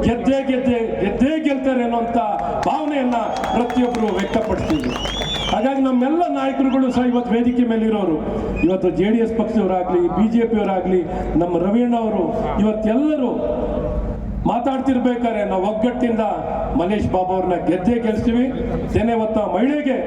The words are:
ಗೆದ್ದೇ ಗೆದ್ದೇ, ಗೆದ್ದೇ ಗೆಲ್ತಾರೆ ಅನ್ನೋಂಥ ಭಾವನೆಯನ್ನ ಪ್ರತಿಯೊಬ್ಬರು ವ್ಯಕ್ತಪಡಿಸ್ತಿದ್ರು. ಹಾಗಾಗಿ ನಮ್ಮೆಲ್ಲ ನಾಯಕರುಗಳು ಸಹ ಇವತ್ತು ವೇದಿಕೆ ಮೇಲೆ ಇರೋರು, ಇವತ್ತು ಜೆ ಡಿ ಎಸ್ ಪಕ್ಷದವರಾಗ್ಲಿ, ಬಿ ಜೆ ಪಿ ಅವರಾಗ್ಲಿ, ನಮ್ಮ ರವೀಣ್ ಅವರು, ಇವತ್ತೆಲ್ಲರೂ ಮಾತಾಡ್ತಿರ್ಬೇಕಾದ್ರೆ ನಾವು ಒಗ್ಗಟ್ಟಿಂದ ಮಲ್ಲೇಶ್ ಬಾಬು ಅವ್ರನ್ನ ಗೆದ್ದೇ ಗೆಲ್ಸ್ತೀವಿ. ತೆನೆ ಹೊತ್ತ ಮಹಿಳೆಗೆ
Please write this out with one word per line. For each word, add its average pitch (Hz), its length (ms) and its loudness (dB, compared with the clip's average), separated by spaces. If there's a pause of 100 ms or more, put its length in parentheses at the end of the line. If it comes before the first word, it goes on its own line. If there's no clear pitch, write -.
ಗೆದ್ದೇ 262 480 2
ಗೆದ್ದೇ, 240 500 0
ಗೆದ್ದೇ 247 380 0
ಗೆಲ್ತಾರೆ 262 440 0
ಅನ್ನೋಂಥ 233 340 -2 (500)
ಭಾವನೆಯನ್ನ 285 480 -2 (400)
ಪ್ರತಿಯೊಬ್ಬರು 240 500 0
ವ್ಯಕ್ತಪಡಿಸ್ತಿದ್ರು. 185 1120 -2 (360)
ಹಾಗಾಗಿ 269 260 0
ನಮ್ಮೆಲ್ಲ 262 460 2
ನಾಯಕರುಗಳು 262 640 0
ಸಹ 247 140 2
ಇವತ್ತು 233 280 0
ವೇದಿಕೆ 240 300 2
ಮೇಲೆ 226 220 0
ಇರೋರು, 196 320 0 (460)
ಇವತ್ತು 185 260 2
ಜೆ 160 140 0
ಡಿ 220 140 2
ಎಸ್ 226 200 0
ಪಕ್ಷದವರಾಗ್ಲಿ, 185 680 0
ಬಿ 185 200 2
ಜೆ 226 200 2
ಪಿ 220 100 2
ಅವರಾಗ್ಲಿ, 185 460 0 (320)
ನಮ್ಮ 170 220 2
ರವೀಣ್ 233 360 2
ಅವರು, 214 300 0 (360)
ಇವತ್ತೆಲ್ಲರೂ 233 720 2 (1160)
ಮಾತಾಡ್ತಿರ್ಬೇಕಾದ್ರೆ 240 1000 0
ನಾವು 190 200 0
ಒಗ್ಗಟ್ಟಿಂದ 226 540 0 (580)
ಮಲ್ಲೇಶ್ 190 340 0
ಬಾಬು 185 220 0
ಅವ್ರನ್ನ 185 200 0
ಗೆದ್ದೇ 185 460 0
ಗೆಲ್ಸ್ತೀವಿ. 233 540 0 (400)
ತೆನೆ 233 200 2
ಹೊತ್ತ 220 240 0
ಮಹಿಳೆಗೆ 247 680 0